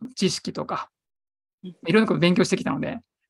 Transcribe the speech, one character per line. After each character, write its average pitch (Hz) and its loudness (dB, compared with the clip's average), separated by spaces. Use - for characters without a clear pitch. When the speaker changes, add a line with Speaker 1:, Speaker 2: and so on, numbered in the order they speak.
Speaker 1:
知 185 2
識 - -6
と 151 -6
か、 - -8
Speaker 2:
う 185 -14
ん。 175 -18
Speaker 1:
い 165 0
ろ 214 6
ん - 4
な 220 0
こ 180 0
と 139 -2
勉 175 4
強 202 4
し 160 2
て 185 2
き - -6
た - -2
の - -4
で、 - -6